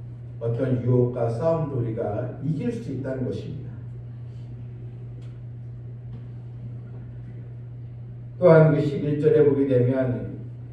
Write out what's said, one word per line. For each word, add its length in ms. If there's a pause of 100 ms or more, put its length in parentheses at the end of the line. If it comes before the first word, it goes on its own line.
(400)
어떤 420
유혹과 480
싸움도 480
우리가 680
이길 280
수 200
있다는 320
것입니다. 440 (4000)
또한 340
그 80
십일 400
절에 240
보게 220
되면 720 (340)